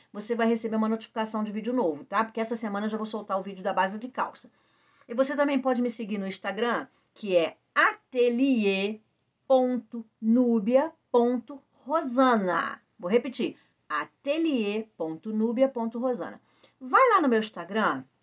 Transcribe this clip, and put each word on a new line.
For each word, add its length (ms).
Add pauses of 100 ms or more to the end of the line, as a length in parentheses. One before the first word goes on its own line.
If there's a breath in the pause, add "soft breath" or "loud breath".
(140 loud breath)
você 220
vai 120
receber 280
uma 120
notificação 560
de 80
vídeo 220
novo, 320
tá? 180
Porque 160
essa 160
semana 300
eu 60
já 60
vou 100
soltar 300
o 60
vídeo 200
da 100
base 240
de 100
calça. 420 (580 soft breath)
E 60
você 220
também 240
pode 220
me 100
seguir 260
no 100
Instagram, 600 (260)
que 220
é 220 (180)
ateliê 1200 (480)
ponto 580 (160)
nubia 680 (200)
ponto 500 (240)
rosana. 960 (160)
Vou 120
repetir, 480 (320 soft breath)
ateliê 1000 (100)
ponto 360
nubia 340
ponto 320
rosana. 420 (380 soft breath)
Vai 300
lá 120
no 60
meu 120
Instagram 640 (200)